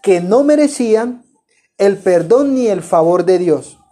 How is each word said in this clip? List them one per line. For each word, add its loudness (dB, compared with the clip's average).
que 0
no 0
merecían -2
el 0
perdón 0
ni -2
el -2
favor 0
de 2
Dios. -4